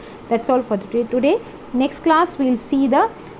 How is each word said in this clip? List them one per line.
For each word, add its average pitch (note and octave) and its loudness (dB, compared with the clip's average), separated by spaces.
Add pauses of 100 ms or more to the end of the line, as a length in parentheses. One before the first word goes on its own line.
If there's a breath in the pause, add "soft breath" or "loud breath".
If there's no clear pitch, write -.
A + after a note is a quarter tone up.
(300 loud breath)
That's A#3 0
all B3+ 4
for A3+ -2
the, A#3 -2
today. C4+ 2 (320 loud breath)
Next C4 0
class E4 2
we'll B3+ 2
see C4+ 0
the, D4 4 (300 loud breath)